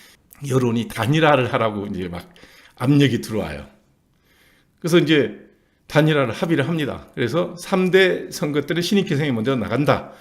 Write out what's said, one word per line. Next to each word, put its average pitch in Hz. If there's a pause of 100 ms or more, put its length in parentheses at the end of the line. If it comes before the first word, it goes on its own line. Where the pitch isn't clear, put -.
(480)
여론이 120
단일화를 139
하라고 104
이제 90
막 85 (480)
압력이 139
들어와요. 78 (1120)
그래서 170
이제 147 (360)
단일화를 151
합의를 165
합니다. 143
그래서 123
삼 185
대 185
선거 147
때는 165
신익희 190
선생님이 143
먼저 120
나간다 113